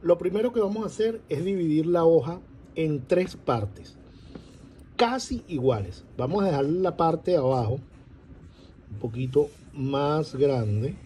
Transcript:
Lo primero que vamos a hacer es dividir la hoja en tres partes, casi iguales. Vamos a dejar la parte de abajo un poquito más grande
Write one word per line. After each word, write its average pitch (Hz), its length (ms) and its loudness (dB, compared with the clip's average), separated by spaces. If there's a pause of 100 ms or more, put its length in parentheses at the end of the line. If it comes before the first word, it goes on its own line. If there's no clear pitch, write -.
Lo 170 160 4
primero 208 360 -2
que 233 80 2
vamos 208 220 0
a - 20 -4
hacer 220 420 -2
es 160 160 -4
dividir 165 440 0
la 170 180 4
hoja 165 340 4 (360)
en 151 300 -2
tres 180 300 0
partes, - 640 -4 (960)
casi 240 540 -2
iguales. 120 560 -2 (120)
Vamos 170 260 0
a - 20 2
dejar 143 180 2
la 170 320 0
parte 165 360 0
de 175 80 4
abajo 127 420 0 (1080)
un 101 100 -14
poquito 127 480 0 (240)
más 143 640 -2
grande 131 600 0 (100)